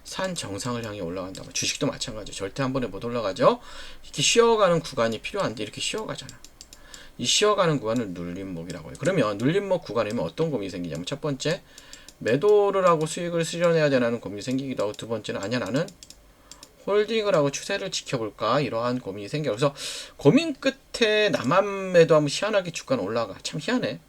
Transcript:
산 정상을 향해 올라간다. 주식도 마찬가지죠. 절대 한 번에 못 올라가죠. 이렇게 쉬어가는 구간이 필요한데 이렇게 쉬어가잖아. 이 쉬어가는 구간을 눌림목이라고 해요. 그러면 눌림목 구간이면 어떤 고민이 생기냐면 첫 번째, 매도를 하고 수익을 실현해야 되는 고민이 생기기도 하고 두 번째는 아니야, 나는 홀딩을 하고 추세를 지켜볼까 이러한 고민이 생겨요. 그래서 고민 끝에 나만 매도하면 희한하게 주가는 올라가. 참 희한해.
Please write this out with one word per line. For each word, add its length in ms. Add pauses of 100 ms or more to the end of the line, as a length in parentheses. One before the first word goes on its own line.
산 300
정상을 500
향해 160
올라간다. 420 (100)
주식도 340
마찬가지죠. 500
절대 260
한 100
번에 140
못 180
올라가죠. 560 (420)
이렇게 200
쉬어가는 580
구간이 400
필요한데 420
이렇게 180
쉬어가잖아. 520 (880)
이 80
쉬어가는 520
구간을 300
눌림목이라고 800
해요. 100
그러면 400
눌림목 460
구간이면 400
어떤 260
고민이 200
생기냐면 360
첫 140
번째, 420 (560)
매도를 720
하고 180
수익을 380
실현해야 460
되는 280
고민이 240
생기기도 420
하고 80
두 140
번째는 340
아니야, 200
나는 260 (1000)
홀딩을 500
하고 160
추세를 400
지켜볼까 680
이러한 380
고민이 300
생겨요. 240
그래서 220 (420)
고민 380
끝에 720
나만 640
매도하면 360
희한하게 440
주가는 320
올라가. 400
참 180
희한해. 460